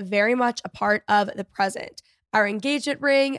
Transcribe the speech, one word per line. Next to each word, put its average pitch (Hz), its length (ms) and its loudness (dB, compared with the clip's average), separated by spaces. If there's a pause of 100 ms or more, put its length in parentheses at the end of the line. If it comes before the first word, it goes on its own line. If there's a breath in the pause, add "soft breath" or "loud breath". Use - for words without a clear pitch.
very 202 340 2
much 240 300 0
a - 40 -10
part 208 400 -2
of 208 280 2
the 196 80 -8
present. - 580 -6 (300)
Our 214 160 2
engagement 277 520 -2
ring, 277 380 2